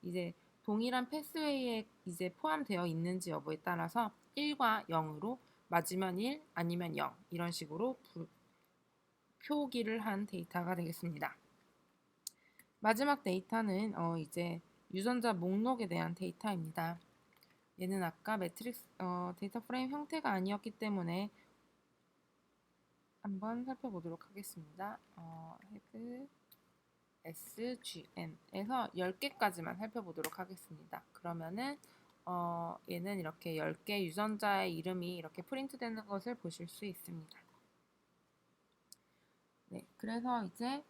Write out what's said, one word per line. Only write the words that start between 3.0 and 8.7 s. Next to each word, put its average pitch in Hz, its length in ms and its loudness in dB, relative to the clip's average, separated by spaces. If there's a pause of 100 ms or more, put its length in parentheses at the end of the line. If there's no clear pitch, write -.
여부에 156 340 -2
따라서 180 480 2 (220)
일과 277 560 4
영으로 160 480 2 (300)
맞으면 180 520 4
일, 277 240 0 (100)
아니면 170 440 2
영, 139 180 2 (160)
이런 170 200 -2
식으로 175 520 -2
부-, 165 240 -10 (1160)